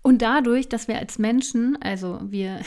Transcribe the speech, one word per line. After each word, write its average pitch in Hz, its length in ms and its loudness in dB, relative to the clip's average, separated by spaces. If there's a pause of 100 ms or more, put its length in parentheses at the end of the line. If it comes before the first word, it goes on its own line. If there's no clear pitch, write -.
Und 254 180 6
dadurch, 247 480 2
dass 226 180 -6
wir 220 120 -4
als - 200 -10
Menschen, 240 600 0
also 185 440 -6
wir, 190 420 -6